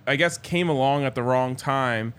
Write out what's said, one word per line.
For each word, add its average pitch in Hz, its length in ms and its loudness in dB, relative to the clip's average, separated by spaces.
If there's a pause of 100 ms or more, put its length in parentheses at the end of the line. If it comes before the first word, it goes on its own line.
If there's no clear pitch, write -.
I 139 100 2
guess 170 220 0
came 175 300 -2
along 139 360 2
at 131 100 -2
the 123 80 -2
wrong 127 340 0
time 123 640 -2